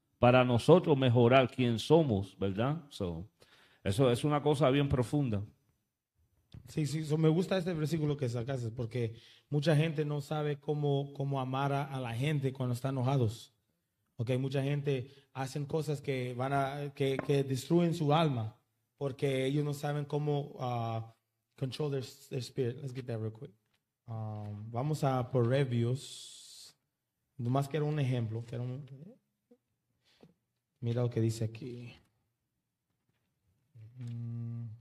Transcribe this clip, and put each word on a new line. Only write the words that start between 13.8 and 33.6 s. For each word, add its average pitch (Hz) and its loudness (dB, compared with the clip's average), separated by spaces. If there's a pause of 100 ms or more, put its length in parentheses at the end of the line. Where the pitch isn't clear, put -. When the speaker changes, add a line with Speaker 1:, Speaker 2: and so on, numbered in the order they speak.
Speaker 2:
Ok, 120 -4
mucha 135 -2
gente 143 -2 (240)
hacen 131 -6
cosas 147 -4
que 127 -4
van 131 -2
a, 139 -2
que, 135 0 (100)
que 139 4
destruyen 165 2
su 151 2
alma, 139 2 (420)
porque 135 -2
ellos 143 2
no 147 -2
saben 147 -4
cómo, 143 -2
ah, 113 -4 (420)
control 139 -4
their, 135 -4 (240)
their 127 -6
spirit. 120 -4
Let's 127 -8
get 123 -10
that 117 -6
real 110 -6
quick. - -18 (540)
Um, 107 -10
vamos 147 -2
a 127 0
Proverbios. 123 -2 (640)
Nomás 131 0
quiero 151 -2
un 151 -2
ejemplo. 117 -2
Quiero 120 -8
un... 127 -10 (2000)
Mira 120 -2
lo 120 0
que 117 -2
dice 113 0
aquí. 120 -10 (2000)